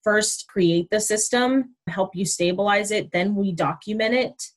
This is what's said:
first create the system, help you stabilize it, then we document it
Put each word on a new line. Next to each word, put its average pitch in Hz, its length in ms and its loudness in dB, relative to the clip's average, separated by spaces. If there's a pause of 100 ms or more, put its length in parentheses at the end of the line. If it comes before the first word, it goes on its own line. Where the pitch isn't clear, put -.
first 214 420 0
create 170 440 2
the 214 100 2
system, 247 720 0 (140)
help 190 260 -4
you 180 120 -2
stabilize 202 640 0
it, 214 200 -2
then 185 240 0
we 196 160 0
document 208 640 -2
it - 280 -2 (140)